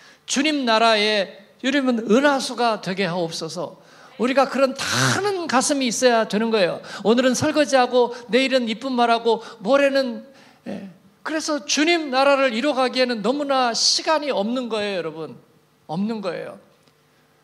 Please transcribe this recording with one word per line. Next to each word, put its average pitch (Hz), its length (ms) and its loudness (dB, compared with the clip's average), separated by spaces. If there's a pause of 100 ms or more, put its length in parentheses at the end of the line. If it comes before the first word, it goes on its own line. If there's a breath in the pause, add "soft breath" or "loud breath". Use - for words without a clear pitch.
(260 loud breath)
주님 285 400 0
나라에, 214 720 2 (260)
여러분, 254 460 0
은하수가 240 720 2
되게 190 240 -4
하옵소서. 165 720 -6 (400 loud breath)
우리가 254 300 2
그런 262 260 0
타는 349 720 0
가슴이 269 400 0
있어야 233 400 2
되는 220 240 -2
거예요. 180 300 0 (220 loud breath)
오늘은 247 300 4
설거지하고, 254 840 2 (120 loud breath)
내일은 254 400 2
이쁜 226 240 -6
말하고, 233 500 2 (180 loud breath)
모레는, 262 680 0 (400 loud breath)
예. 190 220 -12 (340)
그래서 302 420 -4
주님 311 460 0
나라를 269 420 4
이뤄가기에는 247 680 0
너무나 262 520 0
시간이 302 560 0
없는 233 380 -2
거예요, 208 300 -4
여러분. 160 400 -8 (500)
없는 208 340 -4
거예요. 160 380 -8 (840 soft breath)